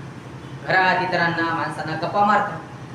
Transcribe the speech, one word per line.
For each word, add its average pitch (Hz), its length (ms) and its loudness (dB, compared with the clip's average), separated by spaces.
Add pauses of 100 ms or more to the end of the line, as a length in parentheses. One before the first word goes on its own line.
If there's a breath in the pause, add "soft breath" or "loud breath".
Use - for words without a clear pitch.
(680)
घरात 180 360 4
इतरांना, 165 520 0
माणसांना 156 520 -4
गप्पा 202 180 4
मारता, 208 340 4 (360)